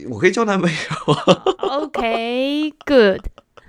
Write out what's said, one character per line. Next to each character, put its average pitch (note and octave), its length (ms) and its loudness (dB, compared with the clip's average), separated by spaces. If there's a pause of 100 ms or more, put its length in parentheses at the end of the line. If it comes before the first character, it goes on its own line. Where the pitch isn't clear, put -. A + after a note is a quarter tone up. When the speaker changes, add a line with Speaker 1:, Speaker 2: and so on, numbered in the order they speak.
Speaker 1:
我 A2 100 -10
可 F3 80 2
以 G3+ 40 6
交 A#3 120 -2
男 G3+ 160 0
朋 F3 100 2
友 D#3 60 -4 (380)
啊。 - 300 2 (340)
Speaker 2:
OK，good。 C4 1400 0 (480)